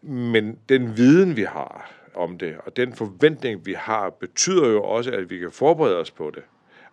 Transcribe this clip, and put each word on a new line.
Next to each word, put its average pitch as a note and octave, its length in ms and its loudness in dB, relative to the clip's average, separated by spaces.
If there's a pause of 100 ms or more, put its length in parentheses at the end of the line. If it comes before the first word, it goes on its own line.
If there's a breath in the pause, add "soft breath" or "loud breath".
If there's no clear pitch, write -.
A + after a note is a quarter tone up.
Men A#2 580 0 (100)
den B2 280 2
viden, D#3 380 6
vi G#2+ 80 -2
har - 480 -10 (240 loud breath)
om F2 220 -6
det, E2 180 -8 (100)
og - 120 -12
den B2 160 -2
forventning, A2 720 -2
vi F#2+ 80 -6
har, G#2 360 -4
betyder D#3+ 580 0
jo G#2+ 160 2
også, A#2 280 -4
at F#2+ 180 -6
vi F#2 100 -10
kan E2+ 120 -10
forberede C#3+ 460 2
os D#2+ 140 -6
på D2+ 240 -12
det. - 80 -18 (500 soft breath)